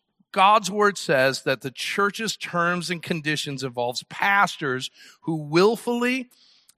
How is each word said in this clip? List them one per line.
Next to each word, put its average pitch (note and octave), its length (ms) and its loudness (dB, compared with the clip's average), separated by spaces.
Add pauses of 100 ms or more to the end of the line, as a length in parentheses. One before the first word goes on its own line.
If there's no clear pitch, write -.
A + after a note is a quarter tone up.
(320)
God's G3 380 4
word G3+ 280 2
says C3+ 460 2
that C3 160 0
the C3+ 100 -8
church's G3+ 640 -4
terms F3 540 -2
and F3 120 -6
conditions D3 600 -4
involves B2 420 -4
pastors F3+ 840 0 (300)
who D#3+ 160 -4
willfully A#3+ 920 2 (500)